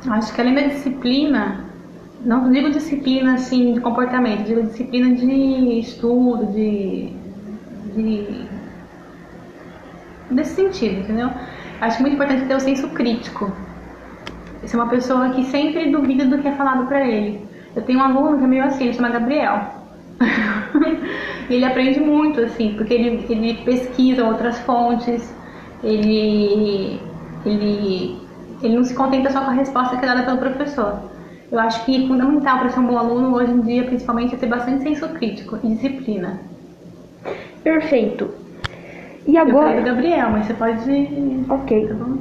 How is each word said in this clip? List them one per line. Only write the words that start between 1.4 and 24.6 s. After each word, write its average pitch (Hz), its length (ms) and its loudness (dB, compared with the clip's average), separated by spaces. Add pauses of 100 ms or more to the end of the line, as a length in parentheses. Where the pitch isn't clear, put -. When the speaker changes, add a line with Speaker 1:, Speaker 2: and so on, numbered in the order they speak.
Speaker 1:
não 247 260 4
digo 294 200 4
disciplina, 262 640 2
assim, 247 380 2
de 240 80 2
comportamento, 233 640 0
digo 226 180 2
disciplina 247 520 2
de 254 640 4
estudo, 233 760 2
de, 202 600 -2 (840)
de... 214 500 -2 (1900)
desse 262 240 0
sentido, 240 460 0
entendeu? 226 300 -2 (500)
Acho 226 220 0
muito 285 120 4
importante 269 300 2
ter 262 100 0
o 269 60 2
senso 269 300 0
crítico. - 600 -2 (1120)
Essa - 140 -4
é 233 40 2
uma 233 100 0
pessoa 254 400 2
que 254 140 0
sempre 311 460 0
duvida 269 360 2
do 285 120 4
que 285 100 -2
é 277 40 -2
falado 262 340 0
pra 277 220 2
ele. 208 320 -2 (340)
Eu 226 80 -4
tenho 254 160 2
um 262 40 4
aluno 277 340 4
que 254 80 2
é - 20 4
meio 262 180 4
assim, - 200 0
ele 233 80 0
chama 240 160 -2
Gabriel. 233 680 0 (460)
<laughs> 233 880 0 (380)
E 247 60 0
ele 247 100 4
aprende 262 340 2
muito, 302 420 4
assim, 226 360 0
porque 220 180 0
ele, 233 340 2
ele 226 260 0 (100)
pesquisa 254 600 2
outras 233 360 0